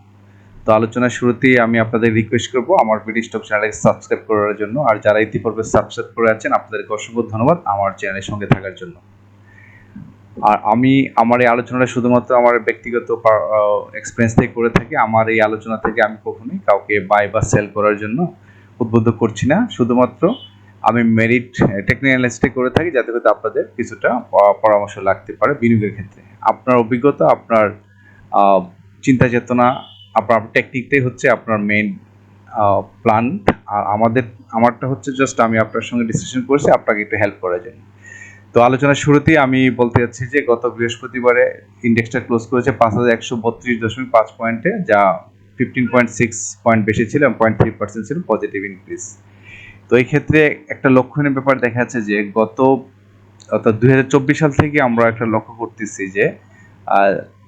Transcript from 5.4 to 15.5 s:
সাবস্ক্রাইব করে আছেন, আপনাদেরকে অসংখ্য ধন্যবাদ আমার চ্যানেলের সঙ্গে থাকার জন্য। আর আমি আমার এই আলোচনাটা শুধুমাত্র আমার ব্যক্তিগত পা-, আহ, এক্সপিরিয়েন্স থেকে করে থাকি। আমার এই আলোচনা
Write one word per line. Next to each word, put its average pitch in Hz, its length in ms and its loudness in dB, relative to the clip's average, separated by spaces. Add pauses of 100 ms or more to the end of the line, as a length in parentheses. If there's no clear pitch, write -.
সাবস্ক্রাইব 110 520 -4
করে 113 160 2
আছেন, 123 220 -4
আপনাদেরকে 104 400 -6
অসংখ্য 113 380 -6
ধন্যবাদ 123 340 0
আমার 98 320 -2
চ্যানেলের 98 240 -8
সঙ্গে 101 260 -10
থাকার 95 280 -2
জন্য। 87 180 -18 (1500)
আর 104 220 2
আমি 127 520 2
আমার 120 260 2
এই 123 60 4
আলোচনাটা 120 380 0
শুধুমাত্র 123 520 0
আমার 120 220 4
ব্যক্তিগত 113 520 -6
পা-, 113 200 2
আহ, 104 640 0
এক্সপিরিয়েন্স 113 400 -2
থেকে 127 180 0
করে 117 160 0
থাকি। 120 260 -2
আমার 113 340 2
এই 113 120 2
আলোচনা 107 360 -2